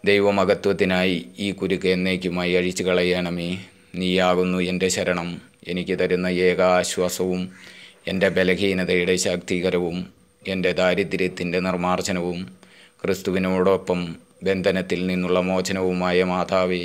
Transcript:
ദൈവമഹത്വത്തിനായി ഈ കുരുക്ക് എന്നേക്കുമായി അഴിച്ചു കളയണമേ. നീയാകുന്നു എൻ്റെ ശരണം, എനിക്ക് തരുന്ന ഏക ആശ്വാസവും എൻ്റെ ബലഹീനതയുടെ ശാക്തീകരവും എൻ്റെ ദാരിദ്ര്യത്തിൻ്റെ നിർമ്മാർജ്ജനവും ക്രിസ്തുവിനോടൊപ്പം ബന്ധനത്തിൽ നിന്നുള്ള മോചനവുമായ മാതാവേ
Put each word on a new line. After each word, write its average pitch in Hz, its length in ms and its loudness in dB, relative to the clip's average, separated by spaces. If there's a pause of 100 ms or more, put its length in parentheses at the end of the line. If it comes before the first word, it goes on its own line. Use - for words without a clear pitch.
ദൈവമഹത്വത്തിനായി 95 1120 4 (220)
ഈ 101 140 -2
കുരുക്ക് 92 360 -2
എന്നേക്കുമായി 90 640 0
അഴിച്ചു 90 300 0
കളയണമേ. 90 640 0 (460)
നീയാകുന്നു 90 640 2 (120)
എൻ്റെ 92 180 0
ശരണം, 87 420 -2 (360)
എനിക്ക് 90 320 -4
തരുന്ന 90 300 0 (160)
ഏക 90 160 4 (140)
ആശ്വാസവും 92 680 0 (640)
എൻ്റെ 95 240 2
ബലഹീനതയുടെ 92 880 2
ശാക്തീകരവും 90 840 -2 (440)
എൻ്റെ 92 300 -2
ദാരിദ്ര്യത്തിൻ്റെ 90 880 0
നിർമ്മാർജ്ജനവും 90 800 -2 (600)
ക്രിസ്തുവിനോടൊപ്പം 92 1000 0 (420)
ബന്ധനത്തിൽ 92 640 0
നിന്നുള്ള 90 340 0
മോചനവുമായ 92 840 0
മാതാവേ 92 600 0